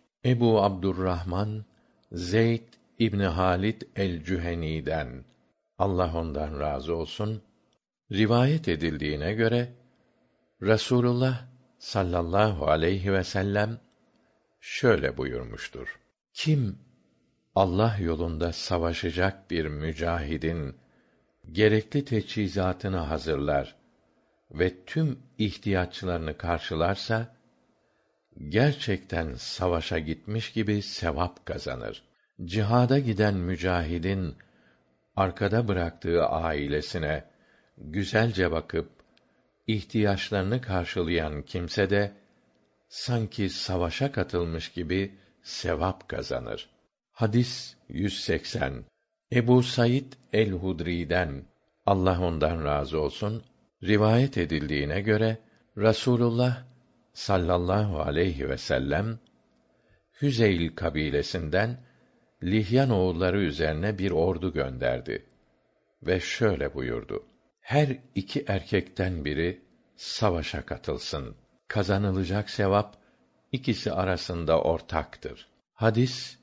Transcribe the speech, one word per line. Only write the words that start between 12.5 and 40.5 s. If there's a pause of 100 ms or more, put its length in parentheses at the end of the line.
aleyhi
ve
sellem (800)
şöyle
buyurmuştur: (340)
"Kim (760)
Allah
yolunda
savaşacak
bir
mücahidin (760)
gerekli
teçhizatını
hazırlar (760)
ve
tüm (180)
ihtiyaçlarını
karşılarsa, (1120)
gerçekten
savaşa
gitmiş
gibi
sevap
kazanır. (420)
Cihada
giden
mücahidin (800)
arkada
bıraktığı
ailesine (540)
güzelce
bakıp (800)
ihtiyaçlarını